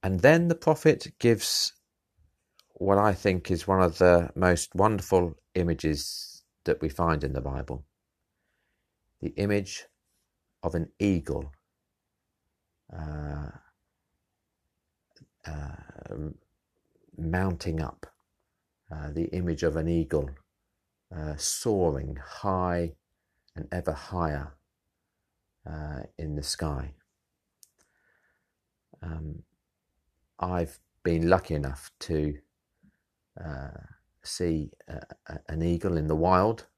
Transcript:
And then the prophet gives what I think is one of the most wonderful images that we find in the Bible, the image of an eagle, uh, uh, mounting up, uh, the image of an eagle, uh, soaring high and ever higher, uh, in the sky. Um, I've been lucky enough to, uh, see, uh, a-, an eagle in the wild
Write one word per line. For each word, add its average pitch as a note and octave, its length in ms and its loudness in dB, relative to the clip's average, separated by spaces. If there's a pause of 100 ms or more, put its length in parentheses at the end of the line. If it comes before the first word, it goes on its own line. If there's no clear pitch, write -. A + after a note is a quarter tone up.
And F#2+ 180 0
then E3 260 8
the E3+ 80 4
prophet - 540 2 (100)
gives - 540 2 (1000)
what G2 240 4
I G#2 160 4
think F#2 360 0
is F2 160 0
one F#2+ 160 6
of E2 160 2
the F2 380 8
most F2 380 2
wonderful F#2 600 2 (200)
images D#2 920 -2 (200)
that - 160 0
we D#2 80 -2
find D#2 360 0
in C#2 80 -2
the C2+ 80 -2
Bible, C2+ 440 -6 (1400)
the D#2+ 100 -4
image G2+ 560 -2 (760)
of F2 140 -2
an E2 140 -2 (100)
eagle, F2+ 520 0 (1400)
uh, D2 580 -8 (2000)
uh, - 680 -12 (1040)
mounting E2 640 -2
up, - 260 -8 (840)
uh, D2+ 180 -10
the E2 140 -4 (100)
image E2+ 300 -2
of D#2 100 2
an D#2+ 140 0
eagle, D#2 420 0 (840)
uh, D#2 200 -6
soaring D#2 800 0
high F2 760 -2 (640)
and D#2+ 160 -10
ever F2+ 200 -2
higher, D2+ 600 -4 (1160)
uh, D2+ 340 -10 (160)
in D2+ 180 -6
the D2 60 -4
sky. C#2 500 -4 (2000)
Um, D#2 400 -10 (960)
I've F2+ 400 -2 (240)
been E2 280 4
lucky F2+ 240 4
enough C#2 360 -4 (100)
to, D2+ 380 -2 (1040)
uh, C#2 380 -12 (420)
see, D#2+ 480 -2 (180)
uh, D2+ 120 -10 (260)
a-, D#2 220 -12
an D#2+ 140 -4
eagle E2+ 340 0
in D#2 120 -2
the D#2 80 2
wild F#2 500 4 (120)